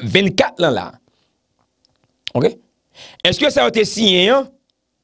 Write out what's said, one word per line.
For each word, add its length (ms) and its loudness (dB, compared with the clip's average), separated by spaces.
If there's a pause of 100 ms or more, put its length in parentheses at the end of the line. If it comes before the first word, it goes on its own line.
vennkat 560 0
lan 160 0
la? 120 -6 (1500)
Ok? 140 2 (760)
Èske 300 0
sa 160 2
a 40 -4
te 140 2
siyen, 600 0 (540)